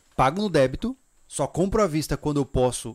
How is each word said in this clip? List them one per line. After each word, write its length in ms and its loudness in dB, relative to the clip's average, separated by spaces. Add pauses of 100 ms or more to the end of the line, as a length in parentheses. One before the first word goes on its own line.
(140)
pago 280 2
no 80 -2
débito, 440 0 (320)
só 200 -4
compro 360 0
à 40 2
vista 300 -2
quando 240 -2
eu 40 0
posso 500 0